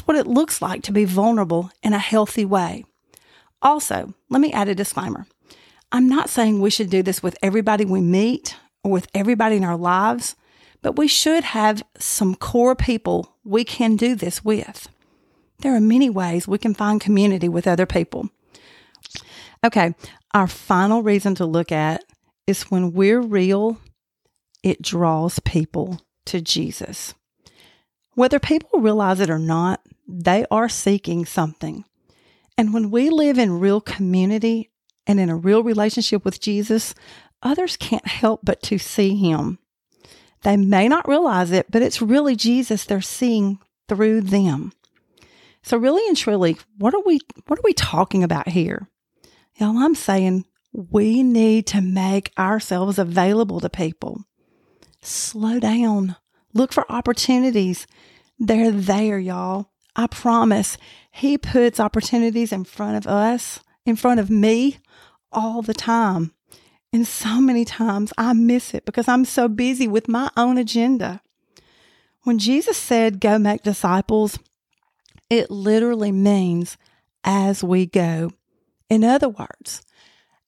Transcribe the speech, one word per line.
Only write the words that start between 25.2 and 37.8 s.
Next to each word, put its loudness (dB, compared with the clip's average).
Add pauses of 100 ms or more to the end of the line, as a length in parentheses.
people -4 (240)
to -6
Jesus. -6 (1040)
Whether 4
people 0
realize 2
it 0
or 0
not, 0 (260)
they 0
are 2
seeking -2
something. -6 (720)
And 0
when -2
we 2
live 2
in 0
real 2
community -2 (380)
and 2
in 0
a -2
real 2
relationship 0
with -6
Jesus, -2 (480)
others -2
can't -6